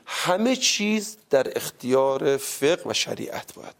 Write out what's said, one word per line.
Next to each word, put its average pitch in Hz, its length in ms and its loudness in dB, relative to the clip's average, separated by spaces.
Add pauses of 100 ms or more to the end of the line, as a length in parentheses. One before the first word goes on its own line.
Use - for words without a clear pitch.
همه 214 500 0
چیز 214 600 0 (140)
در 135 260 2
اختیار 135 800 2
فقه 143 540 0
و - 20 -2
شریعت - 640 -6
باید - 260 -18